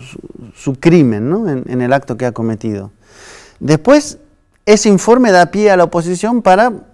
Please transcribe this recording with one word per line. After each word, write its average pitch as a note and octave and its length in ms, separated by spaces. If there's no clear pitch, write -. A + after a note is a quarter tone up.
su, - 460
su C3+ 240
crimen, C3 500
¿no? G#3 180
En, C3+ 200
en B2+ 140
el B2 120
acto C3+ 240
que B2+ 80
ha A#2+ 60
cometido. G#2+ 580
Después, A#3+ 580
ese G#3+ 220
informe A3 460
da F3 140
pie G#3 240
a F#3+ 40
la F3+ 80
oposición F3 580
para G#3 300